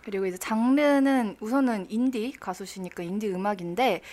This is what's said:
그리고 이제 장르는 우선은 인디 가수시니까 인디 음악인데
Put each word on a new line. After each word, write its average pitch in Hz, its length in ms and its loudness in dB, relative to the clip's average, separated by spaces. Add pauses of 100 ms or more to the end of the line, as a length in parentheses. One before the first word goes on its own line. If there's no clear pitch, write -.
그리고 196 220 -4
이제 185 120 -4
장르는 269 1040 2
우선은 226 480 0
인디 247 420 0
가수시니까 185 720 -10
인디 208 260 -4
음악인데 190 720 0 (140)